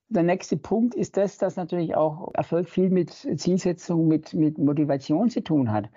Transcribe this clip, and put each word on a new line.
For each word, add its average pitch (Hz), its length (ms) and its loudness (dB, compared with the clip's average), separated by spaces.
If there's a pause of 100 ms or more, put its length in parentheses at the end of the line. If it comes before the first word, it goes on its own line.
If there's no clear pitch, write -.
Der 180 140 2
nächste 175 320 0
Punkt 226 380 -2
ist 220 240 -4
das, 190 220 -2
dass 190 160 -2
natürlich 175 400 -4
auch 156 400 -2
Erfolg 170 340 -2
viel 185 200 2
mit 180 200 2
Zielsetzung, 175 1000 -2
mit, 156 260 0
mit 156 260 0
Motivation 147 720 2
zu - 140 -4
tun 135 280 2
hat. 107 260 -2